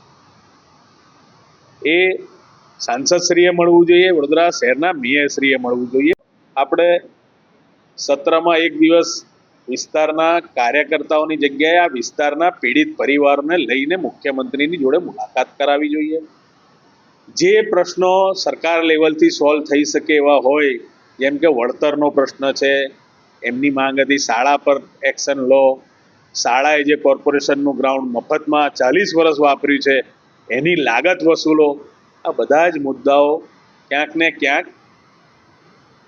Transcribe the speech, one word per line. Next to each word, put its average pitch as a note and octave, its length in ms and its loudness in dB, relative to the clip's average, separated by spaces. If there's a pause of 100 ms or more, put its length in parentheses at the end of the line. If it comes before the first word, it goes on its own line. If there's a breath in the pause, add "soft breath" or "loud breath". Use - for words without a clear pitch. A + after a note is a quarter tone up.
(1900)
એ F#3 300 2 (640)
સાંસદશ્રીએ F3 720 0
મળવું E3+ 360 4
જોઈએ, F3+ 240 4
વડોદરા D#3+ 400 2
શહેરના D3+ 420 -2
મેયરશ્રીએ C#3 640 0
મળવું B2 340 -4
જોઈએ. C#3 220 2 (440)
આપણે E3+ 440 2 (960)
સત્રમાં E3 600 0
એક D#3+ 220 -2
દિવસ E3 460 2 (440)
વિસ્તારના D#3 720 -2
કાર્યકર્તાઓની D3 960 -2
જગ્યાએ C#3+ 400 0
આ F3 100 2
વિસ્તારના D3 640 -2
પીડિત D3+ 460 -2
પરિવારોને C#3+ 600 0
લઈને C#3 400 -2
મુખ્યમંત્રીની C#3 800 -4
જોડે C#3 220 0
મુલાકાત B2+ 480 -6 (120)
કરાવવી C#3+ 300 0
જોઈએ. D#3 320 -4 (1120)
જે G3+ 260 2
પ્રશ્નો F#3 720 0
સરકાર E3 500 -4
લેવલથી D#3+ 480 2
સોલ્વ D3 340 0
થઈ C#3+ 200 0
શકે D3+ 300 -2
એવા C#3+ 200 4
હોય, C3+ 440 0 (400)
જેમ C#3 180 -2
કે C#3+ 100 0
વળતરનો D3 640 0
પ્રશ્ન C3+ 420 -2
છે, C#3 380 -2 (520)
એમની B2+ 280 -2
માંગ C3+ 300 -2
હતી C3+ 180 2
શાળા C3 380 0
પર C#3 260 0 (220)
એક્શન C3+ 300 -4
લો, C3+ 480 2 (520)
શાળાએ C#3+ 480 0
જે D3 140 2
કોર્પોરેશનનું C#3 800 0
ગ્રાઉન્ડ C3+ 360 -2
મફતમાં D3 600 -2
ચાલીસ D#3 420 0
વર્ષ D#3+ 240 2
વાપર્યું C#3 380 2
છે C3+ 260 0 (460)
એની D3 240 0
લાગત D3 500 0
વસૂલો, D#3 560 2 (440)
આ E3+ 60 -4
બધા D3+ 380 2
જ D#3+ 100 -4
મુદ્દાઓ C#3 600 0 (500)
ક્યાંક D3 280 -6
ને E3 140 2
ક્યાંક D3+ 360 -4 (1400)